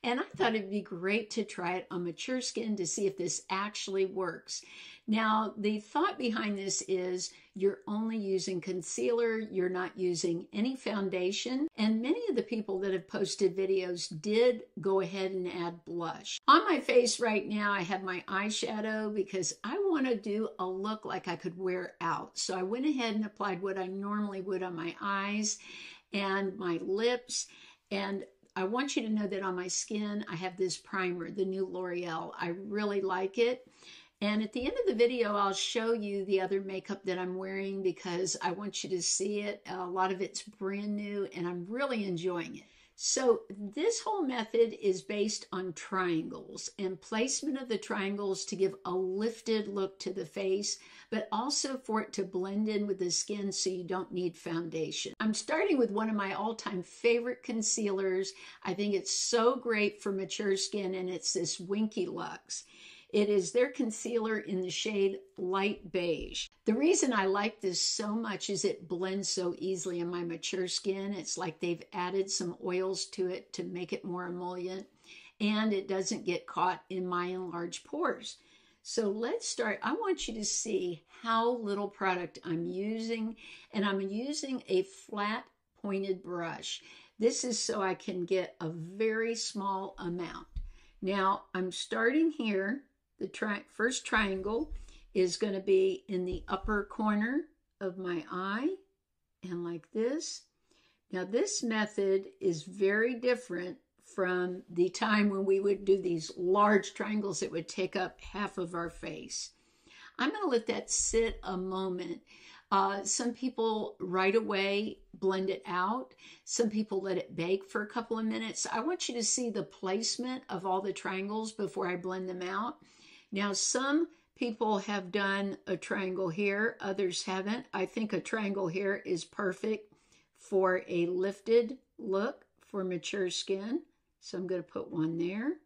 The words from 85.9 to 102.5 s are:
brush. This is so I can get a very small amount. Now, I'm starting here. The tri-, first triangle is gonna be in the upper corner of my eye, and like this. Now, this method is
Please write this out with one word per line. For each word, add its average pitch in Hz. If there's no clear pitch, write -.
brush. 170
This 247
is 233
so 208
I 185
can 180
get 185
a 170
very 220
small 196
amount. 175
Now, 196
I'm 185
starting 254
here. 214
The 196
tri-, 208
first 247
triangle 208
is 185
gonna 196
be 190
in 180
the 180
upper 202
corner 214
of 185
my 175
eye, 208
and 175
like 170
this. 254
Now, 185
this 240
method 208
is 165